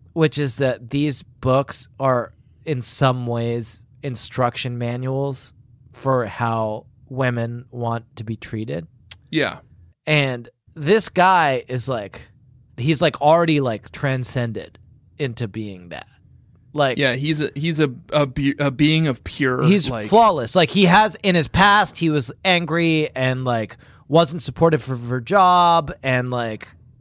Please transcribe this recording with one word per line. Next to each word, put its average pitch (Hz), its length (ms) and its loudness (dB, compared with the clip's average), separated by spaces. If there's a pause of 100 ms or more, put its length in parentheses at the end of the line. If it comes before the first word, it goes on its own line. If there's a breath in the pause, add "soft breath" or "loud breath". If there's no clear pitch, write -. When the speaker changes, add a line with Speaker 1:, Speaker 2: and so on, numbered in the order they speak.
(140)
Speaker 1:
which 156 240 2
is 143 200 -2
that 123 320 -2
these 143 340 -2
books - 640 -2 (120)
are 127 340 0 (320)
in 135 160 -4
some 127 460 -2
ways 117 560 -4 (200)
instruction 123 760 -4
manuals 131 760 -6 (400)
for 127 320 0
how 113 600 -4 (240)
women 120 600 -4
want 117 340 -6 (120)
to 113 60 -12
be 110 120 -6
treated. 123 520 -8 (440)
Speaker 2:
Yeah. 139 280 -2 (460)
Speaker 1:
And 135 420 -2 (280)
this 170 340 0
guy 170 580 2
is 127 220 -6
like, 110 320 -8 (560)
he's, 139 240 0
like, 160 200 0
already, 160 380 4
like, 120 320 -4
transcended 120 880 -6 (380)
into 120 300 -6
being 95 420 -12
that. 73 180 -14 (640)
Like, 139 260 0
Speaker 2:
Yeah, 131 180 2
he's 151 260 -2
a, - 140 -2
he's 156 240 -2
a, 143 120 4 (220)
a 147 120 4
be-, 139 340 -2
a 143 120 0
being 156 360 2
of 127 160 -4
pure, 131 400 -2
Speaker 1:
he's 165 260 4
Speaker 2:
like 110 180 -6
Speaker 1:
flawless. 185 480 4
Like, 175 140 4
he 196 160 4
has, 190 380 4
in 185 120 2
his 160 120 2
past, 202 500 4
he 165 120 0
was 147 220 -2 (140)
angry 165 720 2
and, 131 280 -2
like, 117 320 -2 (320 soft breath)
wasn't 160 360 2
supportive 151 460 0
of 120 200 -6
her 123 100 -2
job 175 720 4 (120)
and, 127 280 0
like, 117 360 -6 (340)